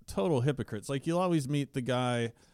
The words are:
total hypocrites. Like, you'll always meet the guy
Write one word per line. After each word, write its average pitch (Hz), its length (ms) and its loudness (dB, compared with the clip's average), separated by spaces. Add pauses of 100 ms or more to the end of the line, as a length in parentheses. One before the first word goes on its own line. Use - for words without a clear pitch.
total 180 340 2
hypocrites. 120 480 -2
Like, 139 180 -2
you'll 170 140 2
always 170 280 2
meet 139 260 -2
the 135 80 -2
guy 123 500 0 (220)